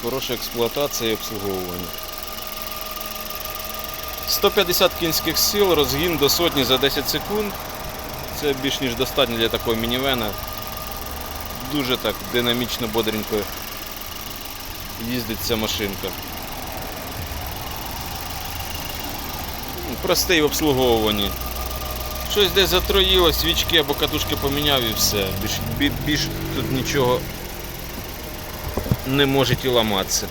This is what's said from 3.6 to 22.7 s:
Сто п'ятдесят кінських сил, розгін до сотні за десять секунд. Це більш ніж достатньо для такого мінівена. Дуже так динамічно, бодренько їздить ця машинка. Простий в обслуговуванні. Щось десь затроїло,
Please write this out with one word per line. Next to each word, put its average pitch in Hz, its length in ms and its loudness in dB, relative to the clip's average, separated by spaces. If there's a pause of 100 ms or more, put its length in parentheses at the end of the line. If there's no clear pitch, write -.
Сто - 240 4
п'ятдесят 180 420 4
кінських 160 440 0
сил, 202 360 4
розгін 147 440 2
до 139 120 6
сотні 156 340 4
за 127 140 6
десять 135 320 2
секунд. 202 440 -2 (840)
Це 143 140 2
більш 135 280 0
ніж 123 140 0
достатньо 123 420 2
для 113 120 4
такого 113 260 0
мінівена. 120 540 0 (1400)
Дуже 127 260 2
так 107 180 0 (180)
динамічно, 120 540 2
бодренько 107 480 0 (1700)
їздить 113 300 -2
ця 120 160 0
машинка. 104 520 -2 (4000)
Простий 175 400 4
в 151 40 8
обслуговуванні. 117 840 4 (1000)
Щось 196 200 4
десь 180 180 4
затроїло, 185 640 6